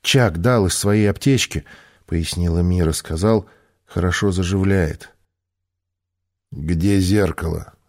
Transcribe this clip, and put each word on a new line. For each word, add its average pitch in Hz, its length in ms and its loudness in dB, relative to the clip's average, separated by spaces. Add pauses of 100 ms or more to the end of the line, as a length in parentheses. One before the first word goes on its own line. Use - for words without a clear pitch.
«Чак 104 400 2
дал 113 260 2
из 85 80 0
своей 104 360 2
аптечки», 120 540 -2 (420)
пояснила 85 540 -2
Мира, 87 320 2
сказал, 98 560 -2 (360)
«хорошо 90 480 -2
заживляет». 95 800 -2 (1400)
«Где 87 500 0
зеркало?» 90 760 -2 (140)